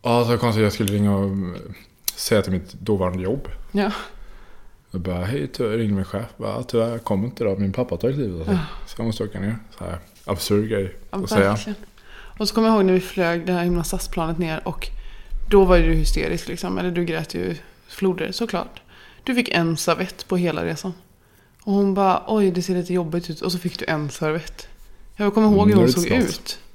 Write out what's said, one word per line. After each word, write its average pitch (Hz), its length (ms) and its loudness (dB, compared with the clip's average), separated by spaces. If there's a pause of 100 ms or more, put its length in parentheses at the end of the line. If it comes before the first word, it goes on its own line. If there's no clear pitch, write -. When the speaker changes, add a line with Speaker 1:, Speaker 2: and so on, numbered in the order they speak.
Speaker 1:
Ja, 120 240 2
så 117 120 2
konstigt, 110 260 2
jag 104 100 4
skulle 104 200 0
ringa 101 220 2
och, 98 80 0
mm, 95 320 -4 (600)
säga - 260 2
till 90 100 -2
mitt 90 220 -4
dåvarande 92 500 -2
jobb. 117 240 -4 (240)
Speaker 2:
Ja. 202 200 0 (1000)
Speaker 1:
Jag 92 100 -6
bara: 90 240 -2
"Hej, 139 220 -2
tyvärr", 113 300 -2
ringde 107 180 2
min 95 100 0
chef. 101 200 -6 (120)
Bara: 107 260 -6
"Tyvärr, 117 280 0
jag 117 120 -6
kommer 101 220 0
inte 123 180 -6
idag. 95 160 0
Min 98 140 0
pappa 123 220 -2
har - 40 -8
tagit 135 180 0
livet 92 240 -4
av 80 40 -6
sig. 202 80 2
Speaker 2:
Ja. 180 60 2 (280)
Speaker 1:
Så - 140 -14
jag 117 40 -2
måste 110 180 -2
åka 104 160 -6
ner." 104 160 -2 (220)
Så 90 80 -10
här, 87 120 -6 (280)
absurd 104 440 0
grej 98 260 -2 (160)
Speaker 2:
Ja, 190 60 -6
Speaker 1:
att 190 120 -4
säga. 196 200 4
Speaker 2:
verkligen. 202 260 -2 (640)
Och 214 100 -2
så - 60 -6
kommer 220 120 4
jag 226 100 6
ihåg 190 80 6
när 185 80 4
vi 185 60 6
flög 170 460 -2
det 180 80 0
här 175 100 0
himla 175 200 0
sas-planet 165 540 -4
ner, 160 300 -4
och - 200 -6 (600)
då 196 160 8
var 180 120 8
ju 165 60 6
du 160 100 4
hysterisk, 160 540 2
liksom. 185 300 -4
Eller 180 140 -2
du 175 140 0
grät 160 280 -4
ju 175 220 -4 (320)
floder, 185 440 -2
såklart. - 500 -6 (420)
Du 254 120 -2
fick 247 140 0
en 165 280 2
servett 175 500 -2
på 180 100 0
hela 170 280 0
resan. 170 280 -4 (680)
Och 202 100 0
hon 196 200 4
bara: 190 340 4
"Oj, 208 240 4
det 175 100 -2
ser 180 140 0
lite 180 180 -2
jobbigt 170 360 -2
ut." 156 120 -8
Och 180 100 -2
så 180 80 -4
fick 175 200 -6
du - 60 -6
en 151 240 -2
servett. 160 580 -4 (480)
Jag 208 180 2
kommer 220 140 6
ihåg 208 100 8
hur 202 80 6
Speaker 1:
Mm, 208 120 8
Speaker 2:
hon 226 80 8
Speaker 1:
det 254 40 6
är - 40 4
Speaker 2:
såg 170 100 2
Speaker 1:
lite - 120 2
snålt. 247 160 4
Speaker 2:
ut. - 280 -10 (160)